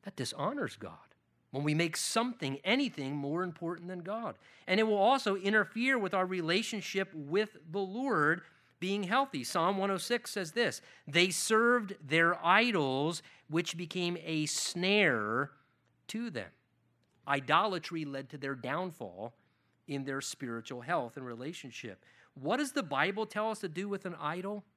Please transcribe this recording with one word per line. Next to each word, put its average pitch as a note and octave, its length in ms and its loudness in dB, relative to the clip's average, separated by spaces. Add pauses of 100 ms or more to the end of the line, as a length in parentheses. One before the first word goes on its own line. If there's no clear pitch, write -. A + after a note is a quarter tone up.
That G3 120 -14
dishonors E3+ 600 -4
God - 380 -14 (340)
when C#3 160 -4
we D3+ 80 2
make D#3+ 240 2
something, A3+ 640 -2
anything, F#3+ 500 0
more D3 300 -2
important E3+ 460 -6
than F#3 100 -8
God. G3+ 380 -8 (300)
And F#3 120 4
it A3 40 6
will A3 120 4
also G#3+ 400 6
interfere G#3+ 640 2
with G3 140 0
our F#3 120 2
relationship F#3+ 880 0
with D#3+ 440 -2 (120)
the F#3+ 120 -2
Lord F#3 640 2 (360)
being G3 240 0
healthy. G#3+ 400 0
Psalm F3+ 340 2
one G3 140 2
oh F#3+ 60 0
six A#3 340 -4
says E3+ 220 -6
this, G#3+ 280 0 (240)
"They F3 260 4
served A3 720 2
their E3 440 4
idols, E3+ 760 4 (280)
which E3 260 -2
became F3 460 -4
a D#3+ 240 0
snare C#3+ 1040 2 (560)
to A3+ 220 -8
them." A2 220 -8 (760)
Idolatry D#3+ 800 2
led C3+ 240 -8
to D3+ 80 -14
their C3+ 180 -4
downfall B2 800 -6 (540)
in C#3 180 -6
their C3+ 140 -4
spiritual A#2+ 640 -8
health B2 340 -2
and C3 100 -10
relationship. B2 800 -12 (300)
What D3+ 240 -2
does C#4+ 140 -2
the C#4 120 -2
Bible F3 420 0
tell G#3+ 260 -4
us G#3+ 80 -6
to F#3 100 -6
do F3+ 180 -6
with G3 180 -6
an F3 100 -6
idol? F3+ 500 -6 (120)